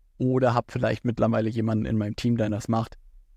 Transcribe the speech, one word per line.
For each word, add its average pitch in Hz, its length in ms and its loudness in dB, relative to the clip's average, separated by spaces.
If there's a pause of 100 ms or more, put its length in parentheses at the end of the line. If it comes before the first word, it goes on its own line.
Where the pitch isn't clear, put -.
(180)
oder 127 360 2
hab 120 180 0
vielleicht 117 320 -2
mittlerweile 113 460 0
jemanden 110 360 0
in 120 120 0
meinem 104 180 -2
Team, 120 220 0
der 110 120 0
das 104 200 -4
macht. 113 280 -2 (400)